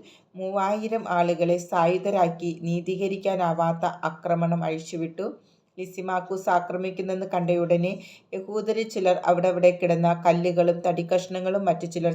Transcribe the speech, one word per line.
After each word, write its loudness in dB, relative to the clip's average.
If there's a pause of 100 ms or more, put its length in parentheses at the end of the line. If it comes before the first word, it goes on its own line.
(340)
മൂവായിരം -2
ആളുകളെ 2
സായുധരാക്കി 0 (120)
നീതീകരിക്കാനാവാത്ത -2 (200)
ആക്രമണം 0
അഴിച്ചുവിട്ടു. -6 (520)
ലിസിമാക്കൂസ് -6
ആക്രമിക്കുന്നെന്ന് -2
കണ്ടയുടനെ 2 (420)
യഹൂദരിൽ -4
ചിലർ 2
അവിടവിടെ 4
കിടന്ന 2 (100)
കല്ലുകളും 4
തടിക്കഷ്ണങ്ങളും -2
മറ്റു 0
ചിലർ -2